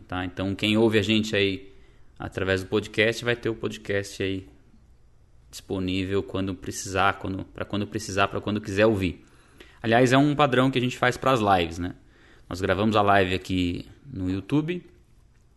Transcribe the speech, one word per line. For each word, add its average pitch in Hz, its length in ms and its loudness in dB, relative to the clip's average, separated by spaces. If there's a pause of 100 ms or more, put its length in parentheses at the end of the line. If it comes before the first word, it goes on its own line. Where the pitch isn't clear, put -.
tá? 90 160 -6
Então, 92 320 -4
quem 107 220 2
ouve 110 200 4
a 101 60 4
gente 107 320 0
aí 98 380 0 (440)
através 95 460 -2
do 92 60 -12
podcast, 107 560 0
vai 120 100 0
ter 117 140 -6
o 113 60 -4
podcast 101 680 -6
aí 95 240 -4 (1040)
disponível 95 720 -4
quando 95 320 -6
precisar, 95 640 -2
quando, 95 240 -6
pra - 220 -12
quando 101 200 -4
precisar, 101 440 -2
pra 107 100 -6
quando 104 220 -4
quiser 104 240 2
ouvir. 95 400 0 (580)
Aliás, 120 300 4
é 131 40 6
um 147 160 4
padrão 131 380 2
que 131 80 0
a - 20 0
gente 123 160 -4
faz 123 200 0
pras 131 240 0
lives, 90 360 2
né? 87 160 -6 (560)
Nós 90 100 -8
gravamos 98 360 2
a 107 80 6
live 98 320 4
aqui 90 500 -2 (260)
no 92 160 -6
YouTube, 156 560 -4 (720)